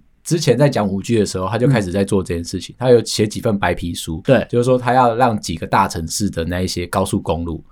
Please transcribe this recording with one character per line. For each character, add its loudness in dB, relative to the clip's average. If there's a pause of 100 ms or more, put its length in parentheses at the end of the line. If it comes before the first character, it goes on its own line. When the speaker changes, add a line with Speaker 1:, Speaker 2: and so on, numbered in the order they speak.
(240)
Speaker 1:
之 -2
前 2
在 4
讲 0
五 -4
G 0
的 4
时 -6
候， -4
他 -2
就 2
开 4
始 -4
在 0
做 0
这 -6
件 -4
事 -6
情。 -16
Speaker 2:
嗯。 -20
Speaker 1:
他 0
有 6
写 0
几 -8
份 0
白 0
皮 -6
书。 -8
Speaker 2:
对。 4
Speaker 1:
就 0
是 2
说 4
他 0
要 4
让 2
几 -6
个 -8
大 2
城 -6
市 -2
的 -4
那 -2
一 -2
些 -6
高 0
速 -2
公 -2
路， -6 (100)